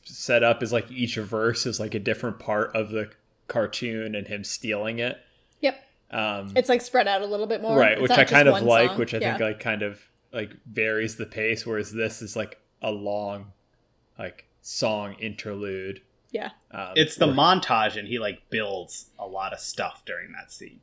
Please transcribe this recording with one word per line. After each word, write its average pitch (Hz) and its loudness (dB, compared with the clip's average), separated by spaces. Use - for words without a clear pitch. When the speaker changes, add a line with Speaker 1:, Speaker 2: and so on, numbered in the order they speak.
Speaker 1:
set - 2
up 117 4
is, 110 -2
like, 113 0
each 123 -4
verse 110 0
is, 113 -4
like, 110 -6
a 107 -2
different 110 -2
part 107 0
of 110 -2
the 107 -4
cartoon 110 -2
and 98 -6
him 101 -8
stealing 110 -4
it. 123 -4
Speaker 2:
Yep. - 0
Speaker 1:
Um, 107 -4
Speaker 2:
It's, 254 4
like, 240 4
spread 220 2
out 196 2
a 202 -4
little 208 -2
bit 214 -2
more. 220 2
Speaker 1:
Right, 113 8
Speaker 2:
It's - 0
Speaker 1:
which 127 4
Speaker 2:
not - 6
Speaker 1:
I 135 8
Speaker 2:
just 123 2
Speaker 1:
kind 143 8
of 131 10
Speaker 2:
one 120 0
Speaker 1:
like, 120 8
Speaker 2:
song. 101 -6
Speaker 1:
which 117 -2
I 113 -2
think, 104 -2
Speaker 2:
Yeah. 113 0
Speaker 1:
like, 107 -2
kind 107 -4
of, 101 -6
like, 107 -8
varies 110 -2
the 110 -8
pace, 110 -2
whereas 107 -4
this 110 -4
is, 101 -10
like, 107 -6
a 113 -4
long, 101 -6
like, - -12
song 104 -2
interlude. 101 -8
Speaker 2:
Yeah. 214 -8
Speaker 1:
Um, 98 -8
Speaker 3:
It's 156 2
the 160 4
Speaker 1:
where 135 2
Speaker 3:
montage, 131 4
and 104 -8
he, 120 -4
like, 104 -6
builds 101 -6
a 101 -8
lot 95 -6
of 85 -10
stuff - -6
during 87 -10
that - -16
scene. - -18